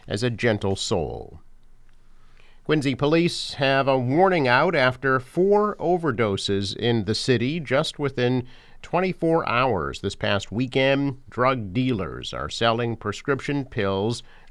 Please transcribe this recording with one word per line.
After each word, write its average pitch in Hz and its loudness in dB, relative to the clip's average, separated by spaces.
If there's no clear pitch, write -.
as 101 -4
a 123 0
gentle 104 0
soul. 73 -4
Quincy 143 2
police 165 0
have 135 2
a 131 4
warning 151 4
out 151 4
after 131 2
four 202 2
overdoses 107 0
in 113 0
the 107 0
city 127 0
just 143 -2
within 127 0
twenty-four 170 0
hours 107 0
this 98 -4
past 104 -2
weekend. 135 0
Drug 120 0
dealers 92 -2
are 65 -6
selling 117 0
prescription 135 -4
pills 104 -2